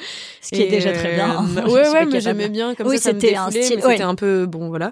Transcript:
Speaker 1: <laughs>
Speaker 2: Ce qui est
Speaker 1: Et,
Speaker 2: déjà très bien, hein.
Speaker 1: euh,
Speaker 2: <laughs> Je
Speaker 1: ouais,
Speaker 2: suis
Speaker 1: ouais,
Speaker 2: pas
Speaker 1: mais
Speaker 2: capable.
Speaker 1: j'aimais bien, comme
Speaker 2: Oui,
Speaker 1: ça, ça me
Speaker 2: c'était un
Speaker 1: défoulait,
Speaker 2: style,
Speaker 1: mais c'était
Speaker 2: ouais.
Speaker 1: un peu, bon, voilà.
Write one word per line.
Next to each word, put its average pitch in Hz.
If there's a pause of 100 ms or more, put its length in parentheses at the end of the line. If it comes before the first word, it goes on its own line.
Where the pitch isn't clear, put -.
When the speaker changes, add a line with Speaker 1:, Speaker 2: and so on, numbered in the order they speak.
(140)
Speaker 1:
<laughs> -
Speaker 2:
Ce -
qui 196
est 196
Speaker 1:
Et, -
Speaker 2:
déjà 190
très 170
bien, 170
hein. 208 (100)
Speaker 1:
euh, 220
Speaker 2:
<laughs> 240
Je 226
Speaker 1:
ouais, -
Speaker 2:
suis 247
Speaker 1:
ouais, 277
Speaker 2:
pas 311
Speaker 1:
mais 294
Speaker 2:
capable. 254
Speaker 1:
j'aimais 208
bien, 226
comme 226
Speaker 2:
Oui, 269
Speaker 1:
ça, -
ça 233
me 208
Speaker 2:
c'était 202
un 190
Speaker 1:
défoulait, 220
Speaker 2:
style, 247
Speaker 1:
mais 196
c'était 247
Speaker 2:
ouais. 196
Speaker 1:
un 180
peu, 190
bon, 165
voilà. 165